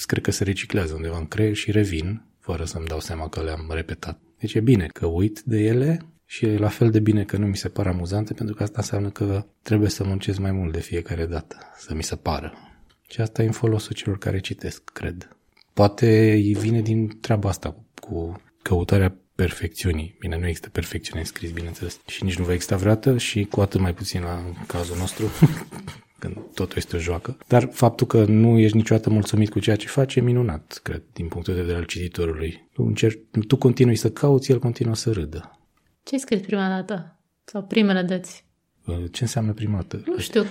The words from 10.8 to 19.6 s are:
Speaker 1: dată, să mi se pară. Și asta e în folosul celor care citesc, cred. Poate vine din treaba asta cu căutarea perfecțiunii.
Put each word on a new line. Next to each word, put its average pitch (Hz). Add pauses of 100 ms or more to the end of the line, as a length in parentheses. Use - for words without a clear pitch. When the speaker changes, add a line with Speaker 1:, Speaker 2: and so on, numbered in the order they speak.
Speaker 1:
dată, 82 (220)
să -
mi 78
se -
pară. 76 (540)
Și -
asta 110
e -
în 110
folosul 110
celor 98
care 95
citesc, -
cred. - (360)
Poate 110 (240)
vine 113
din 110
treaba 101
asta 80 (260)
cu 85 (200)
căutarea 92 (200)
perfecțiunii. 85